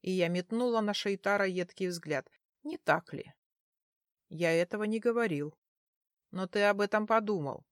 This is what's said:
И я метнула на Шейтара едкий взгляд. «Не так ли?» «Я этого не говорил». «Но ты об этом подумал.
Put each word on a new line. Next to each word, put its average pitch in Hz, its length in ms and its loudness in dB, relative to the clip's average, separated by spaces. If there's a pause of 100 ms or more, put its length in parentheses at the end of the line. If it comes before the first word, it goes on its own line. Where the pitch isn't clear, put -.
И 185 120 -4
я 180 160 2
метнула 226 520 0
на 208 140 0
Шейтара 196 500 0
едкий 180 440 -4
взгляд. 156 420 -6 (320)
«Не 320 160 -10
так - 340 0
ли?» - 220 -12 (960)
«Я 165 220 0
этого 175 320 0
не 220 160 0
говорил». 208 540 0 (760)
«Но 185 160 -4
ты 202 160 0
об 202 180 4
этом 214 260 2
подумал. 202 640 0